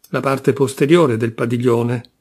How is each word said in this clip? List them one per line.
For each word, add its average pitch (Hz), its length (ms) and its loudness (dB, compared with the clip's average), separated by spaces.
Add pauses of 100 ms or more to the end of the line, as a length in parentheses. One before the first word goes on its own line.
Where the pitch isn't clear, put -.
(100)
la 131 100 -4
parte 135 320 0
posteriore 139 640 2
del 113 160 -2
padiglione 120 760 -2 (100)